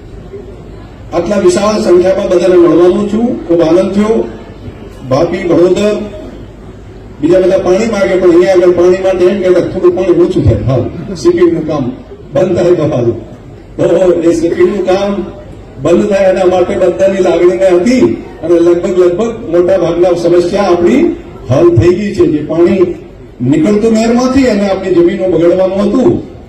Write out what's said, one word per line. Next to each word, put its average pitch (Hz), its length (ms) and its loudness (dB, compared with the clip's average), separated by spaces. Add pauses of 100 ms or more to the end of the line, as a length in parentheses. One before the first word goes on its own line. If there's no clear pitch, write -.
(1080)
આટલા 175 300 -4
વિશાળ 196 420 0
સંખ્યામાં 185 480 0
બધાને 180 280 2
મળવાનું 175 520 2
છું. 226 180 -2 (120)
ખૂબ 170 220 0
આનંદ 180 300 2
થયો. 208 240 0 (880)
ભાભી, 170 380 -2
ભરોદર, 185 520 2 (1200)
બીજા 170 260 2
બધા 180 180 2
પાણી 196 300 0
માંગે 190 260 0
પણ 180 160 4
અહીંયા 185 220 4
આગળ 175 200 4
પાણી 180 280 2
માટે 185 240 0
એમ 202 140 2
કહેતા 180 280 2
થોડું 180 260 0
પાણી 175 260 0
ઓછું 170 240 0
થાય. 104 180 2
હાલ, 123 220 -2 (320)
શિપિંગનું 165 500 2
કામ 151 180 -4 (460)
બંધ 180 240 0
થાય 170 220 2
તો 156 100 -2
હાલ. 123 220 -2 (640)
તો - 120 -4 (380)
એ 165 120 2
શિપિંગનું 180 520 0
કામ 196 260 0 (680)
બંધ 175 300 2
થાય 196 220 2
એના 185 180 0
માટે 180 280 0
બધાની 190 480 0
લાગણીને 175 460 2
હતી 202 360 2 (320)
અને 165 200 0
લગભગ, 175 420 2
લગભગ 185 320 0 (160)
મોટા 175 300 2
ભાગના 170 380 0
સમસ્યા 175 500 0
આપણી 180 380 2 (420)
હલ - 260 2
થઈ 262 240 4
ગઈ 208 180 -4
છે. - 140 2
જે 147 160 0
પાણી 175 400 2 (580)
નીકળતું 208 520 2
નહેરમાંથી 247 560 2
અને 202 160 0
આપણી 185 300 -2
જમીનો 180 320 2
બગડવાનું 180 540 2
હતું, 220 300 2 (380)